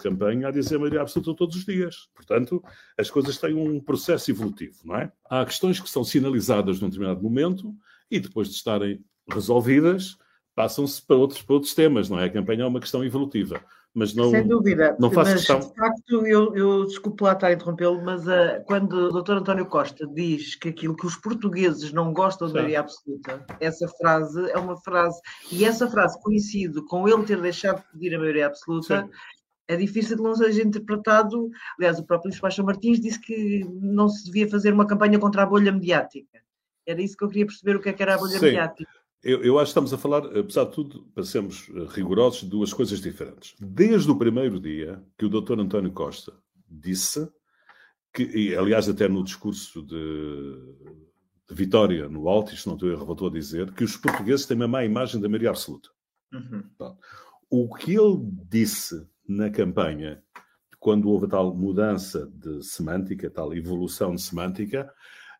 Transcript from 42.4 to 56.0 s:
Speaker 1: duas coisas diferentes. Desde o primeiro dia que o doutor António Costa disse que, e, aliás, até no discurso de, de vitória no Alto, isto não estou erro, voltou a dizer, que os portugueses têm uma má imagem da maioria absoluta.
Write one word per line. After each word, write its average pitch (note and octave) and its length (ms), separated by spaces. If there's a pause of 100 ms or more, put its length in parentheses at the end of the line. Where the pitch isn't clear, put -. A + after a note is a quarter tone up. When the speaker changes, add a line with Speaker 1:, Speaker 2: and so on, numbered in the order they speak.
Speaker 1:
duas G#2 240
coisas G2 300
diferentes. - 580
Desde D3+ 500
o C#3+ 60
primeiro A#2 460
dia D#2+ 420 (140)
que G#2+ 80
o G#2 40
doutor G#2+ 300
António G2 320
Costa D2+ 400 (340)
disse F#2 640 (840)
que, B2 100
e, G#2 320
aliás, G2+ 320
até G2 220
no F#2+ 120
discurso F#2+ 640
de, D2+ 720 (920)
de F2+ 40
vitória F#2 540
no D#2 220
Alto, G#2 240
isto A2+ 140
não E2+ 80
estou F2+ 140
erro, E2+ 160
voltou E2+ 220
a D#2+ 40
dizer, E2 420
que A#2 100
os G#2+ 140
portugueses C3 480
têm B2+ 100
uma A#2 140
má B2+ 160
imagem A2+ 340
da G2+ 80
maioria A2 220
absoluta. - 400 (420)